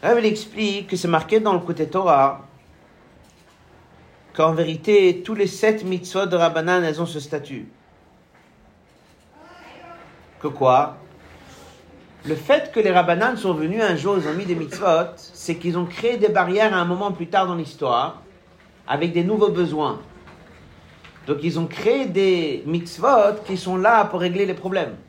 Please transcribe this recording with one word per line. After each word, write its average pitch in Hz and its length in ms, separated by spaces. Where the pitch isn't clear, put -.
Là, 240 160
il 220 60
explique 202 600
que 185 80
c'est 175 120
marqué 170 320
dans 214 140
le 175 60
côté 170 280
Torah 151 580
qu'en 160 200
vérité, 175 720
tous 220 100
les 202 140
sept 214 360
mitzvot 185 420
de 180 100
Rabbanan, 170 480
elles 156 180
ont 170 40
ce 156 140
statut. 139 480
Que 147 80
quoi ? 135 500
Le 151 100
fait 294 360
que 233 80
les 208 120
Rabbanan 180 460
sont 185 160
venus 165 280
un 190 140
jour, 185 240
ils 151 80
ont 151 60
mis 190 120
des 175 100
mitzvot, 165 600
c'est - 400
qu'ils 170 220
ont 175 80
créé 233 320
des 208 100
barrières 202 460
à 185 40
un 175 80
moment 190 260
plus 170 160
tard 190 200
dans 175 80
l'histoire, 139 680
avec 160 260
des 175 100
nouveaux 208 260
besoins. 151 500
Donc 143 160
ils 156 180
ont 170 60
créé 254 400
des 180 640
mitzvot 202 760
qui 190 120
sont 185 200
là 208 280
pour 190 140
régler 185 260
les 196 80
problèmes. 190 420